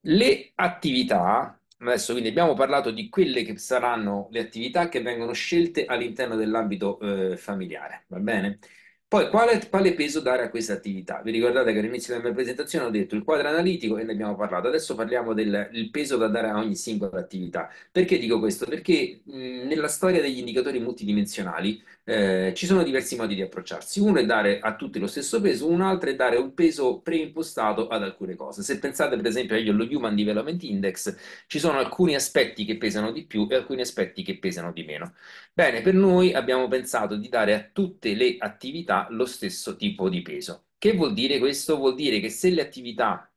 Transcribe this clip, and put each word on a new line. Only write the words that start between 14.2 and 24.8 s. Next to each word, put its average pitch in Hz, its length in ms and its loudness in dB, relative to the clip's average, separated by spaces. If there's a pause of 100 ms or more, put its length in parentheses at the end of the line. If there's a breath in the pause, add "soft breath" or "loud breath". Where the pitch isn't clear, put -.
parlato, 98 320 -2
adesso 151 280 0
parliamo 113 380 -2
del, 104 380 0
il 113 200 -6
peso 139 260 -2
da 110 100 4
dare 110 220 0
a 104 80 -2
ogni 107 180 -2
singola 98 420 -4
attività. 87 520 -6 (200 loud breath)
Perché - 280 2
dico 113 220 2
questo? 110 260 0
Perché, - 580 0
mh, 127 440 -10
nella 151 200 0
storia 180 340 2
degli 135 180 -2
indicatori 127 420 -2
multidimensionali, 104 1000 -2 (280 loud breath)
eh, 95 460 2
ci 185 100 -4
sono 180 180 4
diversi 131 340 -2
modi 107 180 -2
di 95 60 -4
approcciarsi. 92 580 -8
Uno 202 200 6
è 110 60 4
dare 104 340 2
a 110 160 -2
tutti - 220 -8